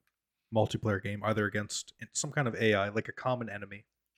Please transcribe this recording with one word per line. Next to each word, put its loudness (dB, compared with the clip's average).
multiplayer 2
game, -6
either 2
against -4
some -4
kind 0
of -2
A 6
I, 4
like -2
a -12
common -2
enemy, -12